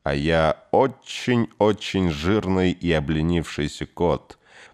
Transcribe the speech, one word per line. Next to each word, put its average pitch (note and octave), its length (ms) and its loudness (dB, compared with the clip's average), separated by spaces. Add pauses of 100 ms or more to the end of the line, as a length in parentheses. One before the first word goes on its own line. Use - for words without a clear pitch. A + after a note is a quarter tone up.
а C#2+ 100 -2
я D#2 560 0
очень-очень G#2+ 1400 0
жирный F#2 600 0
и F2 220 -2
обленившийся D#2 920 -2
кот. - 520 -4 (360)